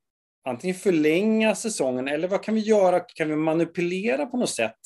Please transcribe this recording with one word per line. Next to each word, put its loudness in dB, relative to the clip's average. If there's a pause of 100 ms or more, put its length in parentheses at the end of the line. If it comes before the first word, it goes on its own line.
(480)
antingen -4
förlänga 2
säsongen, -4
eller -4
vad -2
kan -2
vi 0
göra? 4
Kan -6
vi -2
manipulera -2
på -6
något 0
sätt -4